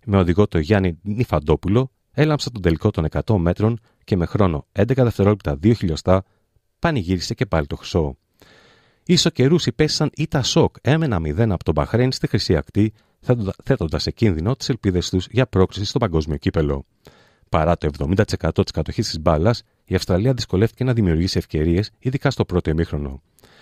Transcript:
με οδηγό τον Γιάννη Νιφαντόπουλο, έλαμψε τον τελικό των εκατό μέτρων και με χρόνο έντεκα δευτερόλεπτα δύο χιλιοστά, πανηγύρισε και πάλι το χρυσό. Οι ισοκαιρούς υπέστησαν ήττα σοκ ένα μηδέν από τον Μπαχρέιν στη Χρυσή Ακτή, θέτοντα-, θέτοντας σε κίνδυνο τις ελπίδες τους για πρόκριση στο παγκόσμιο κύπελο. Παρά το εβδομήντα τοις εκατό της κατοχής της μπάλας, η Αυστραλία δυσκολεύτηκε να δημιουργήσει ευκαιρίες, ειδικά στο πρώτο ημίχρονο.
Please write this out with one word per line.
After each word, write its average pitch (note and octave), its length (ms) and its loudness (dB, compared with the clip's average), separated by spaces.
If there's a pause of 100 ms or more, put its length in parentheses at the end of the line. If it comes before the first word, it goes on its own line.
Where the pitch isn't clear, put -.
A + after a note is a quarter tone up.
με G2+ 100 0
οδηγό F#2 300 4
τον F2 140 0
Γιάννη F2+ 420 0
Νιφαντόπουλο, G2+ 880 0 (220)
έλαμψε D3+ 380 0
τον A2 120 0
τελικό F2 280 0
των D#2+ 140 -2
εκατό E2+ 340 0
μέτρων G2+ 420 0 (240)
και G#2+ 120 -2
με E2+ 100 0
χρόνο F2+ 460 0
έντεκα B2 320 0
δευτερόλεπτα G2+ 520 0
δύο F#2+ 160 4
χιλιοστά, F#2 520 0 (540)
πανηγύρισε F#2+ 560 -2
και - 120 -4
πάλι D#2 200 0
το D2+ 100 -8
χρυσό. D2+ 400 -4 (880)
Οι E3+ 80 0
ισοκαιρούς D#3+ 540 2
υπέστησαν D3+ 480 0
ήττα D3 280 -2
σοκ - 380 2
ένα C#3 400 2
μηδέν E2 320 0
από E2 120 -4
τον E2+ 100 0
Μπαχρέιν A2+ 380 0
στη - 140 -6
Χρυσή G2 300 0
Ακτή, G2+ 360 0 (280)
θέτοντα-, A#2 340 -2 (100)
θέτοντας D#2+ 380 -2
σε D#2+ 80 -4
κίνδυνο G2 460 0
τις - 120 -8
ελπίδες F#2 420 -2
τους F#2 200 -2
για A#2+ 160 0
πρόκριση F#2+ 380 0
στο - 140 -4
παγκόσμιο D#2+ 380 -2
κύπελο. C#2+ 480 -2 (640)
Παρά E2 280 2
το - 100 -4
εβδομήντα D2+ 380 -2
τοις - 80 -6
εκατό E2 300 -2
της - 100 -6
κατοχής D#2+ 340 -4
της D#2+ 140 -10
μπάλας, E2 420 0 (220)
η F#2 100 -4
Αυστραλία G2 400 0
δυσκολεύτηκε A2 500 -2
να B2+ 80 0
δημιουργήσει F#2 460 0
ευκαιρίες, E2+ 600 0
ειδικά C3 320 -4
στο - 140 -2
πρώτο F2 260 -2
ημίχρονο. D2 520 -4 (400)